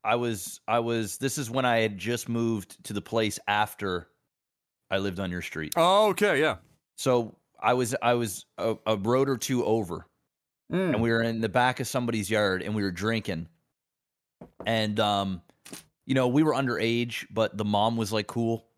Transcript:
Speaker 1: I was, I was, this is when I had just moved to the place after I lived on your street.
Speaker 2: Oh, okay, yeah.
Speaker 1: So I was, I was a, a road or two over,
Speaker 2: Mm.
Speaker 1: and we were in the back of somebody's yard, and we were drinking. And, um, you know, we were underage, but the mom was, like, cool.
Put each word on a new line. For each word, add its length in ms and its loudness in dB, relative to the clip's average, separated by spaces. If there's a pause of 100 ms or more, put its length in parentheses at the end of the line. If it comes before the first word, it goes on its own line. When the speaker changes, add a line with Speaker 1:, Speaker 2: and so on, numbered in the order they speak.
Speaker 1:
I 120 2
was, 520 -4
I 120 2
was, 380 -2
this 200 -4
is 120 -6
when 160 0
I 140 4
had 200 0
just 280 -4
moved 580 -2
to 80 -8
the 80 -4
place 360 0 (100)
after 600 -2 (840)
I 80 0
lived 220 -4
on 100 -4
your 140 -6
street. 340 -8
Speaker 2:
Oh, 320 6
okay, 300 2
yeah. 180 2 (400)
Speaker 1:
So 380 2 (240)
I 140 4
was, 280 0
I 140 4
was 300 -4 (120)
a, 180 0 (120)
a 100 4
road 320 2
or 80 0
two 280 -2
over, 420 -2 (680)
Speaker 2:
Mm. 200 0
Speaker 1:
and 80 0
we 80 2
were 120 4
in 200 0
the 80 0
back 320 2
of 60 -4
somebody's 420 -2
yard, 340 2
and 100 -4
we 80 0
were 100 0
drinking. 580 -4 (1160)
And, 360 0
um, 400 0 (640)
you 100 0
know, 140 4
we 140 4
were 100 2
underage, 760 -2
but 280 0
the 80 -2
mom 320 2
was, 160 -2
like, 120 0
cool. 400 -2 (120)